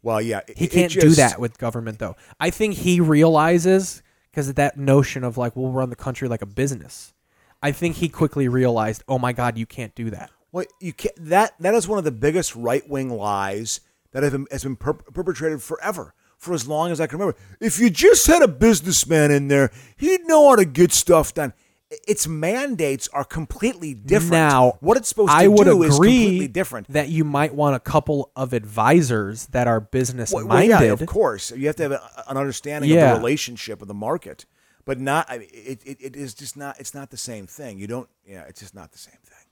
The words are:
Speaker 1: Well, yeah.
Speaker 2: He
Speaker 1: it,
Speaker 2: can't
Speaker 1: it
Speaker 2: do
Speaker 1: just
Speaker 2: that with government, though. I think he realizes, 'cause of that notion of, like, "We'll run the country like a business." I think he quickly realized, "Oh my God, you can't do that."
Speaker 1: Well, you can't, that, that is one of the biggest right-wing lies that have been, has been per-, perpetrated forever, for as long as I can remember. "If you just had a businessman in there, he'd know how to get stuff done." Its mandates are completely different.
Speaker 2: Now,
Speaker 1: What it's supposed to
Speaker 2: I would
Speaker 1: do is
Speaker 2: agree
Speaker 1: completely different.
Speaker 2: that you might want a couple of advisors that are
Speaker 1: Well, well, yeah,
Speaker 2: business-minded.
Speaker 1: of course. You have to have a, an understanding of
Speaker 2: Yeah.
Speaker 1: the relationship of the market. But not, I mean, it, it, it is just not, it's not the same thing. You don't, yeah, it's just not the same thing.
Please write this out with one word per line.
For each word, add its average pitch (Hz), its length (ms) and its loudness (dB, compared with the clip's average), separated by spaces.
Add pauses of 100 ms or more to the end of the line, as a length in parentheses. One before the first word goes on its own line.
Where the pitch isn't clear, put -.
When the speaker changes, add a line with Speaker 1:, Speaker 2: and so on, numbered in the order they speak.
Speaker 1:
Well, 110 200 -4
yeah. 107 180 -6 (160)
Speaker 2:
He 170 100 -4
Speaker 1:
it, - 60 -4
Speaker 2:
can't 175 240 0
Speaker 1:
it 185 60 2
Speaker 2:
do 156 60 8
Speaker 1:
just 160 100 8
Speaker 2:
that 220 220 4
with 117 180 -6
government, 113 420 -8
though. 92 160 -8 (240)
I 160 120 -2
think 214 240 -4
he 175 260 0
realizes, 165 1000 2 (320)
'cause 143 160 -6
of 135 60 -8
that 143 220 0
notion 135 480 2
of, 120 120 -6
like, 120 180 -4
"We'll 131 160 -6
run 131 180 -4
the 120 80 -12
country 131 320 -8
like 117 120 -6
a - 60 -12
business." 123 680 -8 (480)
I 143 120 -4
think 170 240 -4
he 170 100 -2
quickly 143 400 -2
realized, 117 600 -2
"Oh 131 120 -2
my 123 140 -4
God, 120 240 -4
you 113 80 -8
can't 113 280 -16
do 113 180 -10
that." - 200 -18 (200)
Speaker 1:
Well, 185 120 -8 (160)
you 175 140 -12
can't, - 260 -8
that, 175 400 0
that 185 140 0
is 214 160 0
one 214 100 -2
of 165 60 -6
the 151 60 -2
biggest 147 440 -2
right-wing 131 540 -4
lies 104 720 -6 (320)
that 135 100 -4
have 143 80 0
been, 139 180 -8
has 135 140 -10
been 135 140 -8
per-, - 160 -6
perpetrated 160 680 -6
forever, 160 520 -10 (240)
for 175 160 -8
as 135 140 -6
long 156 220 -4
as 160 120 -6
I 160 60 -4
can 151 120 -10
remember. 196 180 -4 (220)
"If 220 200 -4
you 233 100 4
just 339 380 6
had 330 140 6
a 262 60 6
businessman 156 840 2
in 143 200 2
there, 139 220 4 (260)
he'd 349 280 0
know 311 240 8
how 254 60 8
to 196 100 6
get 156 280 2
stuff 160 400 2
done." 143 200 -6 (360)
Its 202 380 -6
mandates 165 880 -4
are 139 100 -4
completely 165 680 -6
different. 160 380 -2
Speaker 2:
Now, 139 500 4
Speaker 1:
What 208 160 2
it's 220 100 -4
supposed 202 240 0
to 147 40 6
Speaker 2:
I 180 120 6
would 208 160 8
Speaker 1:
do 202 200 6
is 147 120 4
Speaker 2:
agree 214 280 6
Speaker 1:
completely 185 260 0
different. 123 400 -6
Speaker 2:
that 143 200 -2
you 160 140 0
might 147 320 -2
want 143 200 0
a 123 40 -6
couple 147 560 -2
of 127 180 -6
advisors 113 960 0
that 123 200 -2
are 117 120 2
Speaker 1:
Well, 107 80 -12 (580)
well, 123 180 4
yeah, 214 160 6
Speaker 2:
business-minded. 110 220 2
Speaker 1:
of 160 60 -6
course. 135 440 -2
You 131 160 -6
have 151 100 -4
to 165 60 -4
have 139 100 -4
a, 110 340 -12
an 135 100 -8
understanding 143 540 -4
of 165 60 6
Speaker 2:
Yeah. 143 160 6
Speaker 1:
the 113 60 0
relationship 120 600 -6
of 101 60 -20
the 101 60 -14
market. 107 520 -10 (400)
But 135 140 -8
not, 139 300 -2
I 123 100 -12
mean, 98 140 -20
it, 117 320 -18
it, 135 160 -18
it 127 140 -18
is 139 180 -14
just - 220 -18
not, 143 240 -16
it's - 140 -16
not 139 160 -18
the 131 80 -20
same 107 280 -14
thing. 117 320 -18
You 101 100 -14
don't, 120 220 -12 (160)
yeah, 95 220 -20
it's 90 140 -20
just 98 140 -20
not 85 180 -20
the - 40 -20
same - 260 -20
thing. - 100 -20 (180)